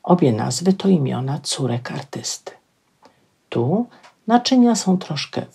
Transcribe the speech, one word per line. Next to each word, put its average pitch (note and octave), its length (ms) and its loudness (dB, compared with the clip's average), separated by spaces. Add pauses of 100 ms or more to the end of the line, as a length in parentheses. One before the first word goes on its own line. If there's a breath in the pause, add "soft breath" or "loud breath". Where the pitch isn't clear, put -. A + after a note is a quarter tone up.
obie F3 300 4
nazwy C3 400 0
to G3 160 0
imiona C3+ 540 0
córek B2 500 -4
artysty. - 600 -10 (960 soft breath)
Tu D#3+ 380 -2 (400 soft breath)
naczynia A#3+ 480 4
są F#3+ 240 0
troszkę - 440 -6 (120)